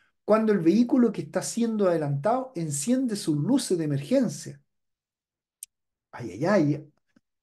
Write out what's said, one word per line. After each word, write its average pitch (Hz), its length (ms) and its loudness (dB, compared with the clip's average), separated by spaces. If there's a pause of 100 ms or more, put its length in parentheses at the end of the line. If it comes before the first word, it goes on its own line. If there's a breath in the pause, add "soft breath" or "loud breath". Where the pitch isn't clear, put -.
(240)
cuando 214 300 4
el 196 60 2
vehículo 233 520 4
que 175 100 -8
está 170 200 -6
siendo 214 480 0
adelantado 165 680 -2
enciende 220 600 -2
sus 170 200 -2
luces 185 420 0
de 160 80 -2
emergencia. 151 760 -2 (1500)
Ay, 113 200 -12
ay, 120 140 -6
ay. 170 440 2 (540)